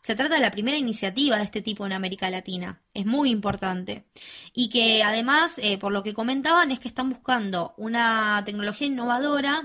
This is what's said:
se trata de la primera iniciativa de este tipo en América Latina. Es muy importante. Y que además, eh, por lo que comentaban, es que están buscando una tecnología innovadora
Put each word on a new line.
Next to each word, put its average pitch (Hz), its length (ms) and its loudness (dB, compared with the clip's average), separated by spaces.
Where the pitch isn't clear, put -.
se - 140 -2
trata 285 200 0
de 302 60 4
la 226 100 4
primera 214 260 -2
iniciativa 240 600 0
de 208 80 0
este 208 180 -6
tipo 208 240 -6
en 190 60 -4
América 190 360 -4
Latina. 185 540 -8
Es 202 140 -4
muy 269 240 2
importante. 196 720 -4
Y 240 160 0
que 226 340 4
además, 254 560 2
eh, 202 200 0
por 202 140 -2
lo 202 100 0
que 208 120 -6
comentaban, 277 560 2
es 254 100 -2
que - 80 -8
están 262 220 -2
buscando 208 680 -2
una 220 680 2
tecnología 208 440 -4
innovadora 277 760 0